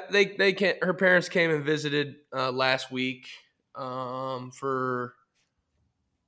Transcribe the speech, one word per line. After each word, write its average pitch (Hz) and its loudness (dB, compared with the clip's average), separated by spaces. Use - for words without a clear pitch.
They, 202 4
they 196 2
can't, 190 0
her 185 2
parents 180 4
came 170 4
and 147 0
visited, 147 0
uh, 131 0
last 131 0
week, 127 -4
um, 131 -8
for 127 -4